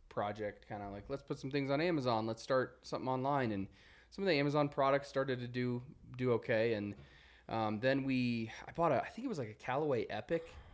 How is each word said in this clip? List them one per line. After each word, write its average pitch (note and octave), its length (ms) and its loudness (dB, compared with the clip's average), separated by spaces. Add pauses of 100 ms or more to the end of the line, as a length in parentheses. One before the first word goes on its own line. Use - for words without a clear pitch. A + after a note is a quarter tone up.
project, G#2 600 -6
kinda G#2 220 -8
like, G2+ 180 -10
"Let's C#3 140 -8
put C#3+ 160 -6
some C3+ 140 -8
things C#3 180 0
on C#3 100 2
Amazon. B2+ 460 2
Let's A2+ 160 -4
start C3 400 0
something - 260 -6
online." C3 440 2
And G2 160 -4 (420)
some G3 140 -6
of G3 40 0
the E3 60 6
Amazon C#3+ 340 4
products C#3 400 2
started C3+ 320 0
to A#2+ 60 -6
do, B2 340 -2 (360)
do B2 160 4
okay. A2+ 420 4
And, G#2 220 -2 (520)
um, G#2+ 300 0
then C3 240 2
we, A#2+ 480 0 (160)
I - 60 -14
bought E3 180 2
a, A#2+ 100 4
I - 80 -2
think A#3 160 -10
it C#4 40 -2
was, F#3 100 -4
like, G#2+ 120 -4
a G#2+ 40 -12
Callaway C3+ 560 0
Epic E3 380 -2 (260)